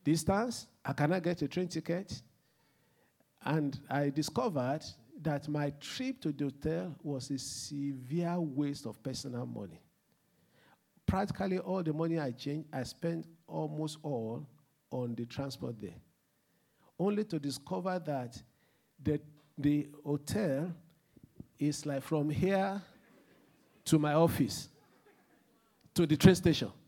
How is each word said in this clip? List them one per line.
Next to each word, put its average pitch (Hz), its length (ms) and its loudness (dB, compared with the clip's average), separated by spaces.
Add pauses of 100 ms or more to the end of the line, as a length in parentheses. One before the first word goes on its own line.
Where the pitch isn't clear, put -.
Distance, 196 640 2 (180)
I 135 80 -4
cannot 165 300 2
get 170 200 -2
a 143 60 -2
train 180 200 -2
ticket. 175 540 -6 (1200)
And 143 460 0
I 143 220 0
discovered 151 720 -2 (380)
that 147 260 -2
my 147 220 0 (100)
trip 262 400 -6
to 160 100 -2
the 143 140 -2
hotel 156 580 -4
was 139 280 -6
a 135 80 -4
severe 143 1000 -4
waste 143 460 -2
of 107 180 -8
personal 127 440 -6
money. 107 340 -10 (1300)
Practically 190 520 0
all 185 240 -4
the 156 100 -2
money 165 280 0
I 135 120 -2
changed, 143 380 -6
I 131 120 -4
spent 165 440 -6 (200)
almost 156 560 -6
all 123 440 -4 (440)
on 123 240 -4
the 117 100 -4
transport 123 560 -8
there. 90 160 -12 (1000)
Only 208 260 2
to 175 140 -4
discover 180 640 -4
that 139 400 -6 (640)
the, 147 180 0 (360)
the 147 320 2 (160)
hotel 151 680 0 (840)
is, 147 280 0
like, 139 160 -2
from 151 260 2
here 190 540 2 (1040)
to 160 120 8
my 147 140 4
office, 151 560 4 (1300)
to 175 120 6
the 151 100 6
train 190 180 12
station. 165 360 4 (180)